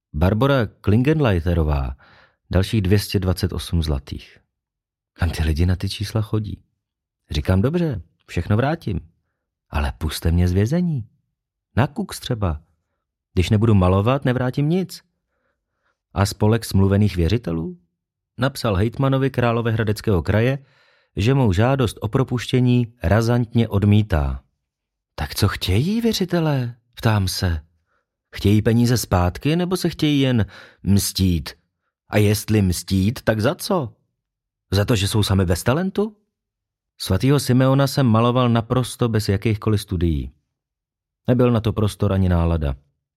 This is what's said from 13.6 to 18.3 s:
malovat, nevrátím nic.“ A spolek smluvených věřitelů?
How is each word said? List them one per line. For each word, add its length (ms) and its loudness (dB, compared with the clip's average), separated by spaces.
malovat, 500 2
nevrátím 440 -2
nic.“ 340 -4
A 120 0
spolek 380 0
smluvených 520 2
věřitelů? 640 -2